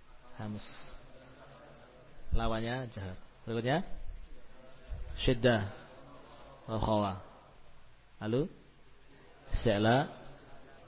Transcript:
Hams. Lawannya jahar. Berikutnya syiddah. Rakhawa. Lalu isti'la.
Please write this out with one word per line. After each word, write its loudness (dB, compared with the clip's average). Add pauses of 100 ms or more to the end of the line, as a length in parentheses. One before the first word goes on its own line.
(400)
Hams. -6 (1700)
Lawannya 4
jahar. -6 (240)
Berikutnya 2 (1400)
syiddah. 6 (960)
Rakhawa. 2 (1040)
Lalu 2 (1040)
isti'la. 4 (640)